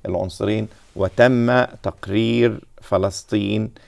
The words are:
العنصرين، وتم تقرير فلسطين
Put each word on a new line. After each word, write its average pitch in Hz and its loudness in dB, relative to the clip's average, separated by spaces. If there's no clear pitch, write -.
العنصرين، 101 -4
وتم 120 2
تقرير 113 -2
فلسطين 101 -2